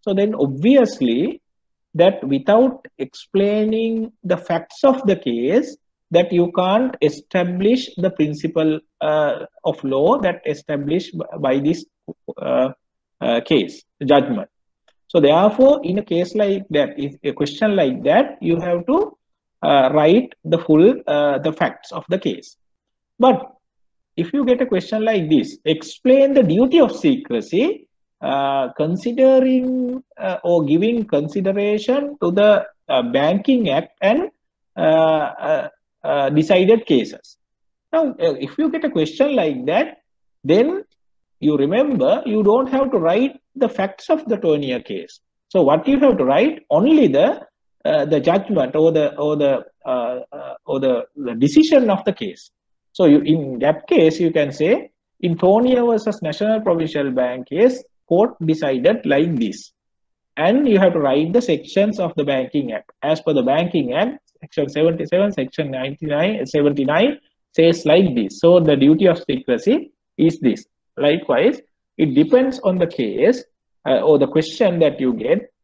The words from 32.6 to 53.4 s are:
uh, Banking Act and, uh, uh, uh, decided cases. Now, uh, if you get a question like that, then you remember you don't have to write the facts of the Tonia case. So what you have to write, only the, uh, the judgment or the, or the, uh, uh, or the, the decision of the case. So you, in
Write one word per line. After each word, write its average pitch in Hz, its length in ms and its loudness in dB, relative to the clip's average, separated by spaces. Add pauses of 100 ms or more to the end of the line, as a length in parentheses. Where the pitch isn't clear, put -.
uh, 127 240 0
Banking 190 580 0
Act 151 320 -4
and, 277 280 0 (480)
uh, 175 40 -4
uh, 156 880 0 (340)
uh, 143 260 0
decided 185 560 2
cases. - 520 -2 (540)
Now, 320 200 0
uh, 165 280 -2
if - 180 -10
you 302 120 0
get 311 160 -6
a 285 40 -2
question 262 460 -2
like 143 300 -2
that, 208 320 -2 (460)
then 262 400 0 (560)
you 147 180 0
remember 233 680 0
you 214 180 -2
don't 240 240 2
have 262 240 -2
to 247 60 -2
write 190 420 0 (160)
the 262 120 -2
facts - 420 -8
of 311 160 0
the 214 120 -4
Tonia 143 460 -2
case. 90 360 -12 (300)
So 185 140 0
what 143 240 2
you 269 120 2
have 262 180 4
to 135 60 0
write, 180 460 0
only 240 380 4
the, 151 380 0 (380)
uh, 151 220 0
the 147 140 0
judgment 165 560 -2
or 160 160 4
the, 151 260 0
or 147 180 -2
the, 139 300 0 (200)
uh, 127 340 -4 (120)
uh, 139 220 -16 (120)
or 135 140 -6
the, 127 260 -2 (100)
the 120 200 -10
decision 269 540 4
of - 160 -2
the 196 80 -2
case. - 380 -12 (420)
So 185 120 0
you, 147 160 6
in 143 380 -2